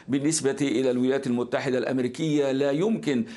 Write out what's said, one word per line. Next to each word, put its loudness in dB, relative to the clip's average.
بالنسبة 0
إلى 2
الولايات 0
المتحدة 0
الأمريكية. 0
لا 2
يمكن، 0